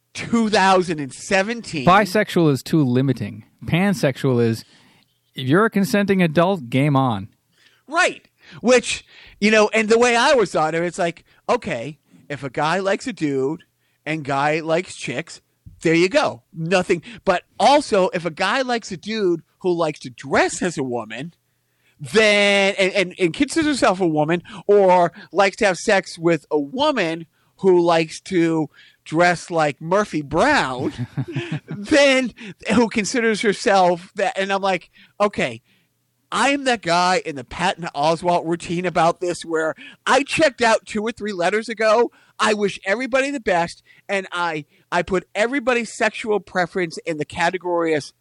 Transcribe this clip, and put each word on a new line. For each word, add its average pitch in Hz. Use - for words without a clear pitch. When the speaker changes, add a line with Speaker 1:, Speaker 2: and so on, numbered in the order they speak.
Speaker 1:
two 226
thousand 190
and 135
seventeen." 196
Speaker 2:
Bisexual 185
is 131
too 160
limiting. 120
Pansexual 151
is, 113
if 131
you're 180
a 226
consenting 196
adult, 170
game 135
on. 117
Speaker 1:
Right. 320
Which, 240
you 208
know, 214
and 220
the 226
way 240
I 254
was 214
on 156
it, 165
it's 175
like, 170
okay, 143
if 139
a 139
guy 156
likes 196
a 247
dude 143
and 156
guy 143
likes 160
chicks, -
there 165
you 170
go. 190
Nothing. 175
But 180
also, 208
if 170
a 170
guy 196
likes 240
a 180
dude 196
who 180
likes 160
to 135
dress 202
as 180
a 147
woman, 120
then, 202
and, 190
and, 180
and 165
considers 294
himself 202
a 185
woman, 156
or 185
likes 196
to 214
have 185
sex -
with 165
a 151
woman 165
who 185
likes 165
to 165
dress 170
like 156
Murphy 170
Brown, 156
<laughs> 330
then 262
who 233
considers 220
herself 185
that, 190
and 196
I'm 196
like, 190
okay, 165
I'm 269
that 240
guy 180
in 160
the 131
Patton 175
Oswalt 165
routine 170
about 170
this 175
where 160
I 254
checked 294
out 226
two 214
or 220
three 208
letters 190
ago. 220
I 214
wish 208
everybody 262
the 285
best, 170
and 190
I, 170
I 180
put 180
everybody's 240
sexual 214
preference 180
in 165
the 147
category 175
as -